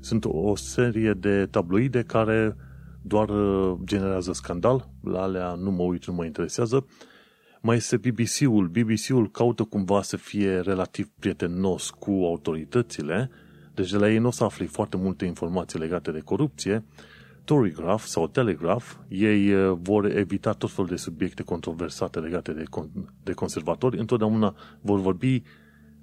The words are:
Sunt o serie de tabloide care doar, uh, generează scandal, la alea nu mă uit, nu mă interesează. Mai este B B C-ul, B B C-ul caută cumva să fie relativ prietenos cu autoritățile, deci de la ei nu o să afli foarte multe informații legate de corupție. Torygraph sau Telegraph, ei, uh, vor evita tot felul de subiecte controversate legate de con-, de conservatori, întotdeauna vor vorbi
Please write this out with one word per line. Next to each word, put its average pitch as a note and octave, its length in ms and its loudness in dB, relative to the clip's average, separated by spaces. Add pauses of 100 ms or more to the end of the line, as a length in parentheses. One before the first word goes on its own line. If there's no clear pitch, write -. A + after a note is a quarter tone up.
Sunt - 240 0
o F#2+ 320 0
serie A2 560 0
de G2 380 2
tabloide A2+ 520 2
care A2 540 2 (460)
doar, G#2+ 260 2
uh, G2 560 2
generează F#2+ 480 0
scandal, A2 580 0 (120)
la F#2 200 -2
alea F#2 320 -4
nu F#2 160 -2
mă F2+ 120 0
uit, F2+ 220 0
nu F#2 100 -6
mă F2 100 -4
interesează. A2 600 -2 (760)
Mai A#2 160 4
este A#2+ 200 0
B A#2+ 100 0
B A#2 120 0 (200)
C-ul, G#2+ 300 4
B F2 100 0
B A2+ 120 2 (160)
C-ul A#2+ 240 2
caută A#2 320 2
cumva G2+ 400 2
să - 140 -6
fie G2 440 0
relativ F#2 480 -2 (100)
prietenos F2+ 720 -2
cu - 200 -8
autoritățile, E2+ 1200 0 (440)
deci F#2 160 -2
de G2+ 60 0
la G2+ 140 6
ei A2 80 4
nu A#2 80 2
o B2 40 4
să A#2 140 0
afli F#2+ 220 -2
foarte G#2 300 -4
multe F#2 280 -2
informații F2 540 -4
legate E2 320 -4
de D#2 100 -6
corupție. G#2+ 640 -2 (600)
Torygraph G2 580 2
sau - 260 -2
Telegraph, G2 640 0 (160)
ei, G2+ 460 4
uh, F#2+ 260 4
vor G2 240 2
evita G2+ 480 0
tot G#2+ 180 -4
felul F2+ 200 -4
de F2+ 60 -4
subiecte E2+ 460 -6
controversate E2+ 760 -6
legate E2 340 -6
de D#2 100 -6
con-, D#2+ 500 -10 (100)
de F#2 100 -6
conservatori, F2 680 -2
întotdeauna A2 580 0 (240)
vor G2+ 200 2
vorbi A2+ 420 0 (600)